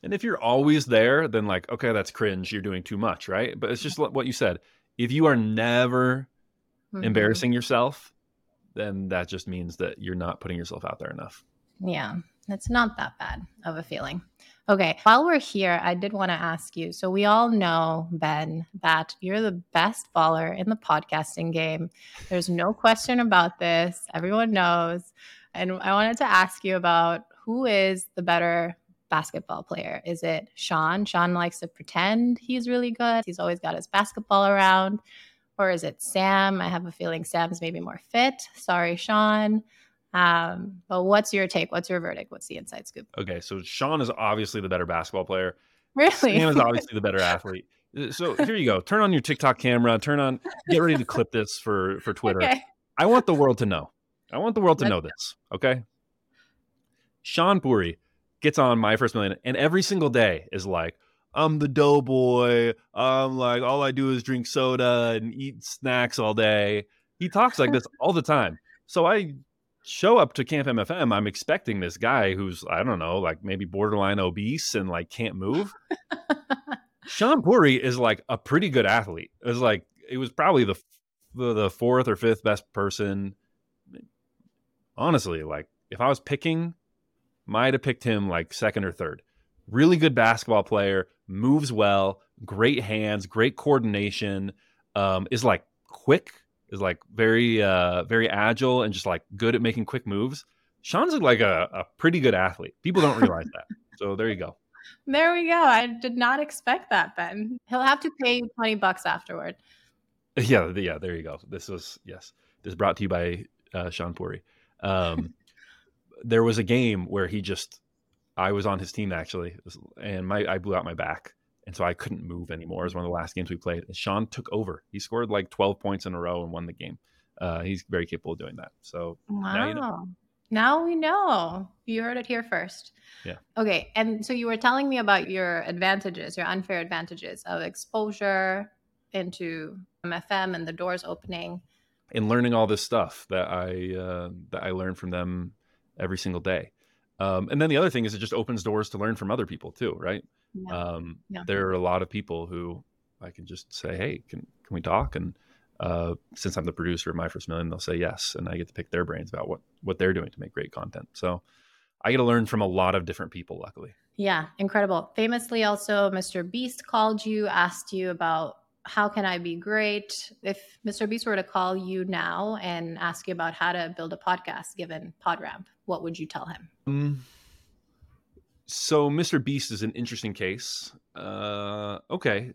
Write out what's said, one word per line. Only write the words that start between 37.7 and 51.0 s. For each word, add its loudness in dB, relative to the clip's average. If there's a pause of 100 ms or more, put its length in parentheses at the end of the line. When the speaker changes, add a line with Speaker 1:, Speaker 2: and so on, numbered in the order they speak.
Speaker 2:
more -12
fit. 2 (220)
Sorry, 0
Sean. 2 (500)
Um, 2
but 0
what's 4
your 2
take? -2
What's -4
your -2
verdict? -10
What's -16
the -12
inside -16
scoop? -20 (100)
Speaker 1:
Okay, -6
so -10
Sean -2
is -2
obviously -2
the -6
better -2
basketball -4
player. -2 (380)
Speaker 2:
Really? 6
Speaker 1:
Sam 4
is 4
obviously 2
the 0
better 2
athlete. -2 (300)
Uh, -6
so -2
here 2
you 0
go. 2
Turn 0
on 4
your 4
TikTok 2
camera. 4
Turn 0
on, 0 (280)
get 6
ready 4
to -2